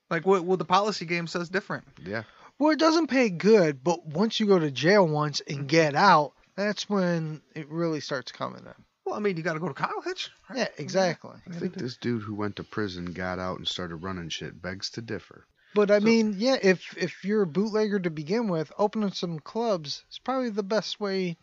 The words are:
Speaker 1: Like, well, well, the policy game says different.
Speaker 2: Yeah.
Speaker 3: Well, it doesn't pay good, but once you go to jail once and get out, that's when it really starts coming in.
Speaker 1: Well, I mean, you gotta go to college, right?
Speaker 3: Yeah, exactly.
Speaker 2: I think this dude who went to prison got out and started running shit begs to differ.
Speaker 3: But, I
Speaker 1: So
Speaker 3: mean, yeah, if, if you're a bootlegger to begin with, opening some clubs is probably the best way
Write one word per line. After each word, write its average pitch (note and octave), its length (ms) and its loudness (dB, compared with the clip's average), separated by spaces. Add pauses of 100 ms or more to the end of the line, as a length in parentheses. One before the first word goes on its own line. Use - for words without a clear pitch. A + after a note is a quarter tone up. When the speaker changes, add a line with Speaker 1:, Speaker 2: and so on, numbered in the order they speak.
Speaker 1:
Like, E3 160 -4
well, F#3+ 180 4
well, F#3 120 0
the E3+ 100 -2
policy G3 400 0
game E3+ 220 -4
says E3+ 220 -6
different. F#3 340 -4 (220)
Speaker 2:
Yeah. G#2+ 180 -4 (340)
Speaker 3:
Well, D#4 140 4
it C#4+ 80 2
doesn't D#4+ 280 4
pay B3 220 4
good, E3 540 4
but - 220 0
once F3+ 340 0
you A3 60 0
go G3 140 6
to D#3 120 0
jail E3+ 340 6
once D3 360 0
and C#3+ 260 -8
get D#3 280 4
out, D#3+ 380 6 (220)
that's G3+ 340 -4
when E3+ 520 0 (120)
it D3+ 160 -10
really D#3+ 300 -2
starts C3+ 320 -6
coming B2 340 -8
in. A#2 80 -18 (320)
Speaker 1:
Well, F#4+ 100 -4
I - 40 -6
mean, G3+ 160 0
you D#3+ 80 -6
gotta D#3+ 160 -2
go D#3 80 -4
to C#3 60 -6
college, F4+ 560 -6 (200)
right? A#3+ 100 -6
Speaker 3:
Yeah, G3 80 0 (100)
exactly. D3+ 580 -2 (140)
Speaker 2:
I F3 60 -12
think F3+ 180 -6
this B2 240 -8
dude A#2+ 240 -2
who G#2 140 -8
went G#2 220 -4
to F2 60 -10
prison F2 480 -6
got F#2 280 -6
out F#2 180 -6
and F2 100 -12
started E2+ 300 -6
running F2 320 -8
shit - 320 -10
begs F#2 300 -8
to A2+ 100 -10
differ. G#2+ 440 -12 (300)
Speaker 3:
But, G3+ 160 4
I G#3 80 6
Speaker 1:
So G#3 60 2
Speaker 3:
mean, A3+ 320 4
yeah, B3+ 260 2
if, F#3+ 340 2
if E3+ 260 -6
you're G#3 200 2
a F#3 40 0
bootlegger G#3 520 0
to F3 100 -2
begin E3 380 -2
with, D#3+ 320 -2
opening G#3 320 0
some E3+ 280 -6
clubs F#3+ 680 -4
is - 80 -18
probably B3+ 320 -4
the G#3 140 -2
best G3 360 -2
way F#3+ 440 -2